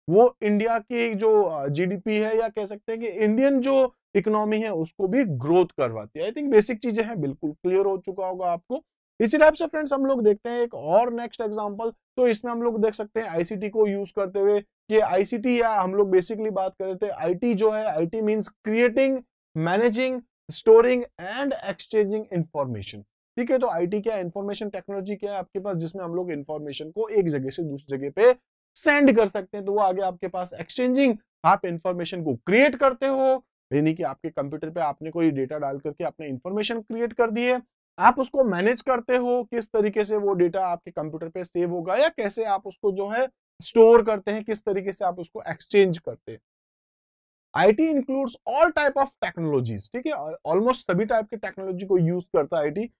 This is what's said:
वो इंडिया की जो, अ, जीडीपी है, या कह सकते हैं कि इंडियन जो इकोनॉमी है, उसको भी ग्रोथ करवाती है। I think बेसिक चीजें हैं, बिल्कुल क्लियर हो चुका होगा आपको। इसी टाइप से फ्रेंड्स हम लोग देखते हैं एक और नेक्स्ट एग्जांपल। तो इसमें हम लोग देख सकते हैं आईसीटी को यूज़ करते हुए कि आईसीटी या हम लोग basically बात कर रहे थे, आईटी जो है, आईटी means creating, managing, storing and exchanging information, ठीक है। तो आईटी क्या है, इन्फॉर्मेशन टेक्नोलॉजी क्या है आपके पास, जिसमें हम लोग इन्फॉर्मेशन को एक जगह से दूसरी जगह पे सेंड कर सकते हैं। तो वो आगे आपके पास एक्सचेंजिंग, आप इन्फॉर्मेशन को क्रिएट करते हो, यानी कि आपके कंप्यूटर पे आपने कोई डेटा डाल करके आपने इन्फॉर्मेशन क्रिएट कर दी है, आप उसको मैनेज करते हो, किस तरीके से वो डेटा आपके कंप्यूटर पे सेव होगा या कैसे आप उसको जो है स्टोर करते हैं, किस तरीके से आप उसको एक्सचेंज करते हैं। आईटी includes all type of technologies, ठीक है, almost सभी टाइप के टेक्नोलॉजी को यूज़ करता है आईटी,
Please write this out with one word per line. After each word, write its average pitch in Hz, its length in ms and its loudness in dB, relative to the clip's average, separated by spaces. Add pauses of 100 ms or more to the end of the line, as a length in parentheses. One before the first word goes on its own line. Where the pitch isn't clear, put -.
(100)
वो 233 320 6
इंडिया 214 360 0
की 233 360 -2
जो, 214 280 4
अ, 151 260 -2
जीडीपी 185 500 -2
है, 220 200 0
या 226 100 0
कह 214 160 -6
सकते 208 280 -10
हैं 226 80 -8
कि 233 80 -6
इंडियन 220 520 2
जो 269 340 2 (200)
इकोनॉमी 214 440 0
है, 220 140 -4
उसको 165 360 -4
भी 254 160 2
ग्रोथ 160 420 2
करवाती 113 540 -6
है। 196 100 -4
I 233 40 -16
think 294 160 -4
बेसिक 220 280 4
चीजें 226 260 -2
हैं, 220 160 -8
बिल्कुल 143 320 -6
क्लियर 185 340 -2
हो 196 120 -2
चुका 185 280 -8
होगा 185 200 -6
आपको। 175 380 -6 (360)
इसी 233 180 2
टाइप 311 160 6
से 330 120 -4
फ्रेंड्स 302 260 -6
हम 269 140 0
लोग 254 180 0
देखते 208 260 2
हैं 240 100 -4
एक 240 140 -4
और 185 380 2
नेक्स्ट 233 280 -10
एग्जांपल। 214 500 -6
तो - 380 0
इसमें 233 240 -2
हम 233 100 -6
लोग 220 200 0
देख 220 120 0
सकते 220 260 -6
हैं 226 80 -10
आईसीटी 180 400 -4
को 214 180 2
यूज़ 202 300 -4
करते 196 220 -4
हुए 202 220 4
कि - 380 -2
आईसीटी 214 640 2
या 220 200 2
हम 185 140 -2
लोग 196 200 2
basically 214 380 0
बात 190 260 -4
कर 190 60 -6
रहे 190 100 -4
थे, 202 140 -4
आईटी 190 460 -2
जो 214 160 2
है, 214 140 -4
आईटी 170 360 -2
means 214 240 0 (240)
creating, 247 540 2 (360)
managing, 233 600 0 (320)
storing 240 500 8 (360)
and 277 140 -4 (180)
exchanging 214 520 -2 (160)
information, 127 600 -6 (380)
ठीक 240 140 -4
है। 262 80 2
तो 247 80 0
आईटी 180 340 -2
क्या 220 140 -4
है, 196 60 -4
इन्फॉर्मेशन 202 480 -8
टेक्नोलॉजी 196 480 -10
क्या 202 160 -8
है 196 60 -8
आपके 185 220 -10
पास, 196 160 -6
जिसमें 165 280 -8
हम 170 100 -8
लोग 180 180 -4
इन्फॉर्मेशन 151 580 -10
को 214 180 -6
एक 202 200 2
जगह 139 220 -2
से 170 120 -8
दूसरी 139 360 -8
जगह 139 120 -6
पे 247 260 6 (400)
सेंड 285 400 4
कर 220 100 4
सकते 196 300 -8
हैं। 196 100 -8
तो 202 60 -4
वो 208 60 0
आगे 196 240 0
आपके 185 260 -4
पास 180 320 -8
एक्सचेंजिंग, 254 560 0 (280)
आप 190 200 2
इन्फॉर्मेशन 175 600 -6
को 139 100 -2
क्रिएट 247 400 4
करते 269 320 0
हो, 262 380 0 (280)
यानी 151 220 2
कि 170 80 -8
आपके 151 280 -8
कंप्यूटर 151 400 -8
पे 170 100 -8
आपने 156 300 -6
कोई 165 200 2
डेटा 135 280 -4
डाल 139 200 -6
करके 151 260 -8
आपने 151 220 -8
इन्फॉर्मेशन 208 540 -6
क्रिएट 226 320 -6
कर 233 180 0
दी 233 140 -2
है, 247 180 0 (360)
आप 247 200 4
उसको 269 260 0
मैनेज 208 360 0
करते 247 360 0
हो, 247 280 0
किस 233 240 -6
तरीके 214 360 0
से 214 120 -2
वो 202 160 0
डेटा 180 340 0
आपके 175 240 -6
कंप्यूटर 156 380 -8
पे 180 160 -10
सेव 175 260 -2
होगा 180 260 -2
या 294 120 2
कैसे 226 360 -4
आप 196 220 -2
उसको 196 260 -4
जो 196 160 -6
है 247 200 -2 (340)
स्टोर 226 400 8
करते 208 280 -2
हैं, 214 140 -4
किस 214 200 -6
तरीके 196 280 -4
से 208 120 -8
आप 180 140 -4
उसको 180 300 -14
एक्सचेंज 180 500 2
करते - 340 -14
हैं। 110 60 -16 (1160)
आईटी 208 300 6
includes 269 440 0 (240)
all 320 220 4
type 285 200 2
of 269 100 2 (180)
technologies, 139 680 -4
ठीक 254 140 -6
है, 311 60 -2 (220)
almost 208 400 0
सभी 190 300 -2
टाइप 220 220 0
के 233 100 -12
टेक्नोलॉजी 190 500 -10
को 190 120 2
यूज़ 175 260 0
करता 165 340 -2
है 151 40 0
आईटी, 170 380 -4